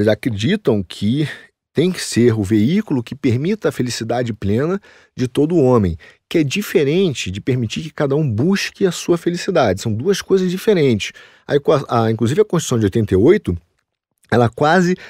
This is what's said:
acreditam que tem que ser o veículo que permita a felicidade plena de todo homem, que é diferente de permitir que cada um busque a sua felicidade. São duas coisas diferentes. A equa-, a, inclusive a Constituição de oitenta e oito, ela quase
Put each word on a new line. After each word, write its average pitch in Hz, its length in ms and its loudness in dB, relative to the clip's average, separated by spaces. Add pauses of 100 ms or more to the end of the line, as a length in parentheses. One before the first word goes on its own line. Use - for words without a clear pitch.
acreditam 110 760 0
que 123 460 -4 (440)
tem 175 200 0
que 175 100 -8
ser 120 300 2
o 110 100 -2
veículo 117 600 0
que - 120 -10
permita 147 540 -2
a 139 40 -4
felicidade 120 600 -4
plena 123 480 -2 (340)
de 127 140 -4
todo 156 300 0
homem, 117 380 4 (320)
que - 100 0
é 160 40 2
diferente 156 880 0
de 95 80 -8
permitir 127 440 -4
que 160 80 -10
cada 139 260 -2
um 151 120 0
busque 175 580 -2
a 175 60 0
sua - 260 -2
felicidade. 170 640 0
São 117 100 -4
duas 151 300 -2
coisas 185 280 0
diferentes. 165 640 0 (340)
A 139 80 -4
equa-, 143 320 2
a, 113 240 0
inclusive 117 300 0
a 214 60 6
Constituição 143 320 -2
de 107 80 2
oitenta 104 260 0
e 95 40 2
oito, 110 400 2 (720)
ela 117 180 4
quase 175 480 2 (140)